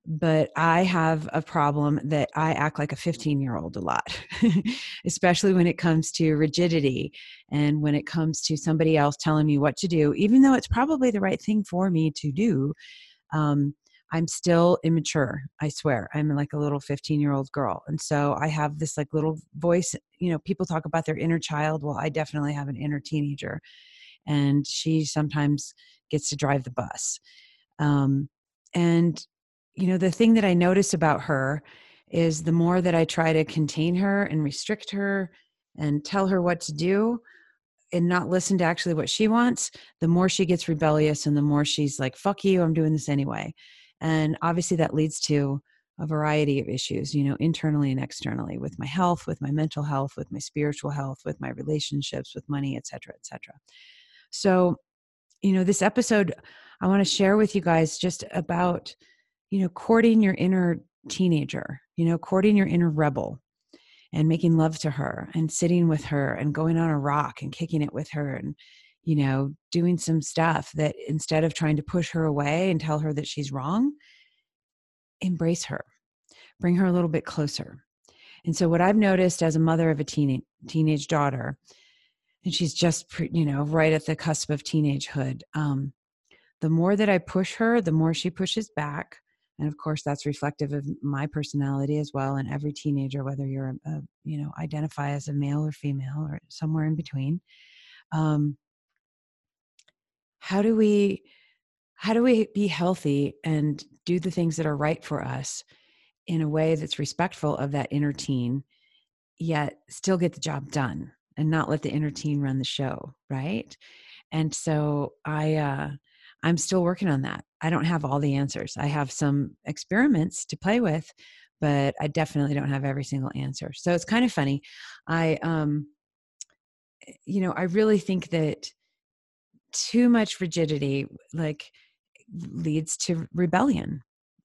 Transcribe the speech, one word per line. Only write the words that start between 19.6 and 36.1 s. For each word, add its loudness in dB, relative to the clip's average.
you 0
know, -2
people -4
talk -4
about -2
their -2
inner 0
child. -2
Well, -4
I -4
definitely -4
have -6
an -6
inner -4
teenager, -4
and 2
she -2
sometimes -2
gets -2
to -4
drive 0
the -10
bus. -6
Um, 2
and, 2
you 0
know, 2
the 2
thing 6
that 6
I 6
notice 4
about 2
her -2
is 0
the 0
more 4
that 2
I 4
try 2
to 4
contain 0
her 2
and -2
restrict -6
her -2
and 0
tell 0